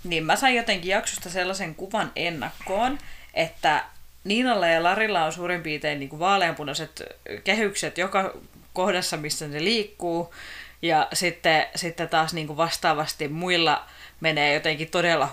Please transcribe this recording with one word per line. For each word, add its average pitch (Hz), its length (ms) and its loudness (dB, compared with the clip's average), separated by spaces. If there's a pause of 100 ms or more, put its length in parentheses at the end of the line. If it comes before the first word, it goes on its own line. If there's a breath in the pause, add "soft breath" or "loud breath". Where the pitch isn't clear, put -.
niin 165 200 0
mä 160 120 4
sain 254 200 4
jotenkin 202 340 0
jaksosta 196 400 -2
sellaisen 180 440 -2
kuvan 190 420 -2
ennakkoon, 190 840 -2 (360 loud breath)
että 160 500 0 (400)
Niinalla 214 420 2
ja 165 160 4
Larilla 190 420 2
on 160 80 0
suurin 175 300 -4
piirtein 151 380 -4
niinku 139 180 -10
vaaleanpunaiset 160 840 0 (420)
kehykset 196 540 0
joka 190 360 0 (380)
kohdassa, 185 440 0
missä 151 320 -6
ne 147 160 -4
liikkuu, 175 680 -2 (480 loud breath)
ja 156 300 4
sitten, 165 540 2 (100)
sitten 165 320 -4
taas 160 260 2
niinku 151 220 -6
vastaavasti 156 720 0
muilla 165 560 2 (360 loud breath)
menee 147 340 2
jotenkin 156 360 -2
todella 165 420 2